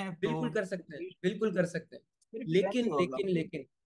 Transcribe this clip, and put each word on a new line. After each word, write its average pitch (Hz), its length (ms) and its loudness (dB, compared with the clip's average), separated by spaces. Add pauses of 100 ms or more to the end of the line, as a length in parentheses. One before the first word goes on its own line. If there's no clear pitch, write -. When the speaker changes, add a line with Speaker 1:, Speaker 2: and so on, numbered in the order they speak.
Speaker 1:
तो 180 160 -6
Speaker 2:
बिल्कुल 165 320 0
कर 202 120 2
सकते 185 300 -8
हैं, 180 140 -8 (140)
बिल्कुल 208 320 2
कर 180 120 4
सकते - 280 -8
हैं। - 80 -20 (300)
Speaker 1:
फिर 226 140 -6
Speaker 2:
लेकिन, 190 240 4
Speaker 1:
कैसे 233 180 2
होगा? 180 280 2
Speaker 2:
लेकिन, 190 160 0
लेकिन 160 320 -2 (200)